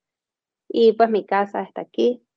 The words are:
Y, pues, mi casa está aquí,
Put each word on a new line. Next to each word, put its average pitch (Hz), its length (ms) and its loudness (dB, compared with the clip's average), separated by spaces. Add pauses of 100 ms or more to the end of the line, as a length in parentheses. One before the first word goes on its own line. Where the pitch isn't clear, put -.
(680)
Y, 226 240 4
pues, 226 160 2
mi 208 160 -4
casa 202 380 -4
está - 180 -14
aquí, 240 420 -4 (140)